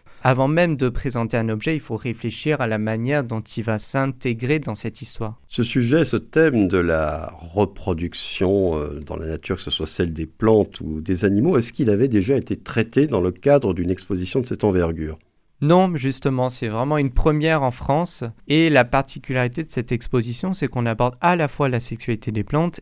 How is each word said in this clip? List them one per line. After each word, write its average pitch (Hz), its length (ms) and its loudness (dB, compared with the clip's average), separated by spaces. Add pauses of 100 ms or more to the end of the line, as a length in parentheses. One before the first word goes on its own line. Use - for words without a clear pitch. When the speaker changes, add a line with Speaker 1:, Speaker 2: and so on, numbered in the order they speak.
(220)
Speaker 1:
Avant 131 280 2
même 165 260 2
de 127 140 2
présenter 120 480 -2
un 113 100 0
objet, 110 300 -2
il - 20 -2
faut 117 160 -8
réfléchir 120 640 -4
à 127 80 0
la 110 100 0
manière 113 460 0
dont 113 160 -4
il 110 240 -8
va 110 140 0
s'intégrer 131 840 -2
dans 117 160 -6
cette - 260 -10
histoire. - 460 -8
Speaker 2:
Ce - 160 -2
sujet, 127 400 2
ce 127 140 0
thème 131 500 2
de 92 100 2
la 80 640 0
reproduction, 90 1400 -2
euh, 73 220 -6
dans 76 160 -12
la 78 120 -8
nature, 80 280 -6
que - 60 -12
ce - 100 -8
soit 90 160 -4
celle 87 240 -2
des 80 140 -6
plantes 107 560 2
ou 78 180 -6
des 90 240 -2
animaux, 110 340 4
est-ce 120 140 0
qu'il 123 180 0
avait 107 200 2
déjà 107 260 2
été 104 220 -4
traité 131 500 0
dans 113 140 0
le 90 100 2
cadre 135 420 2
d'une 90 180 -2
exposition 92 500 -2
de 120 40 -4
cette - 200 -4
envergure ? 82 520 2 (460)
Speaker 1:
Non, 175 320 4
justement, 131 540 -2
c'est 123 200 -6
vraiment 131 280 0
une 139 140 0
première 156 500 4
en 131 80 2
France. 143 540 -2 (240)
Et 160 240 4
la 131 120 6
particularité 127 800 -2
de 156 60 -10
cette - 220 -4
exposition, 123 600 -2
c'est 147 140 -2
qu'on 120 200 -2
aborde 123 340 0
à 175 140 4
la 160 120 0
fois 139 220 -2
la 123 100 0
sexualité 117 520 -6
des 107 120 -2
plantes 165 380 -2